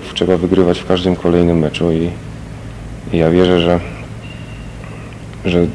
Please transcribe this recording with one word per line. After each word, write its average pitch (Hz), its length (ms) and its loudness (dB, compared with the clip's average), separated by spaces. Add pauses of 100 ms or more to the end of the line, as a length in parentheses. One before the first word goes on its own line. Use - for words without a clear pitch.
(140)
trzeba 90 240 2
wygrywać 87 420 2
w - 80 -12
każdym 90 280 2
kolejnym 85 440 4
meczu 80 320 0
i, 82 180 0 (1040)
i 87 40 2
ja 80 120 6
wierzę, 90 300 6
że, 85 200 4 (1700)
że 87 300 4